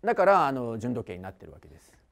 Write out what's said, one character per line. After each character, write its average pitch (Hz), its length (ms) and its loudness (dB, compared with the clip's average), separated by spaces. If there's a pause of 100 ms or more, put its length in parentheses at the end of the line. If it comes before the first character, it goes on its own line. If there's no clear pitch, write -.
だ 196 120 0
か 190 100 4
ら、 185 220 6
あ 135 40 0
の、 117 280 -6
順 120 160 -4
時 113 100 -6
計 90 120 -12
に 92 40 -14
な 92 80 -12
っ - 40 -16
て - 120 -20
る 78 60 -18
わ 82 100 -20
け 80 60 -20
で 76 120 -20
す。 - 140 -20 (180)